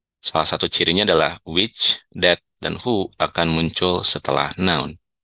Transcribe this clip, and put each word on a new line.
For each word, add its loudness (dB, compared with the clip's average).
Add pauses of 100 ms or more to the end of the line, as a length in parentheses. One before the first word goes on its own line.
(180)
Salah -2
satu -2
cirinya 0
adalah 2
which, -2 (160)
that, 2 (160)
dan -8
who -2
akan 0
muncul 0
setelah 0
noun. -2 (260)